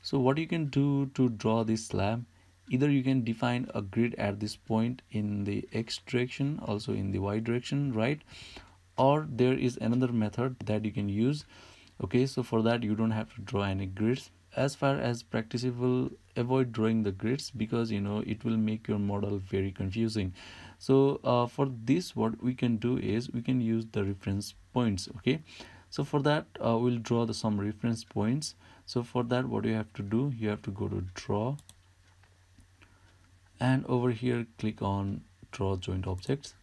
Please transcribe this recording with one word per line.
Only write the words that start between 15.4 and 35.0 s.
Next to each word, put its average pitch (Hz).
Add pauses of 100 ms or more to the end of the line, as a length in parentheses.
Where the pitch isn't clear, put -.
avoid 123
drawing 110
the 101
grids 110
because, 117
you 101
know, 101
it 107
will 113
make 110
your 107
model 101
very 98
confusing. 98 (440)
So, 135
uh, 120
for 139 (140)
this, 160
what 113
we 127
can 120
do 120
is 120
we 120
can 127
use 113
the 101
reference 101 (200)
points. 110
Okay, 156 (480)
so -
for 143
that, 147 (180)
uh, 117
we'll 120
draw 117
the, 113
some 107
reference 107
points. 117 (300)
So 123
for 123
that, 123
what 110
you 113
have 110
to 101
do, 120
you 110
have 104
to -
go 98
to 98 (100)
draw 110 (2000)
and 131
over 123
here 120 (140)
click 107
on 98 (300)